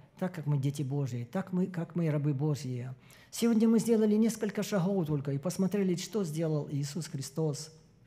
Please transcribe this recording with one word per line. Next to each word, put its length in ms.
так 140
как 120
мы 120
дети 260
Божьи, 420
так 280
мы, 140
как 280
мы 140
рабы 240
Божьи, 600
сегодня 360
мы 120
сделали 360
несколько 460
шагов 460
только 240
и 80
посмотрели, 560
что 280
сделал 460
Иисус 380
Христос. 680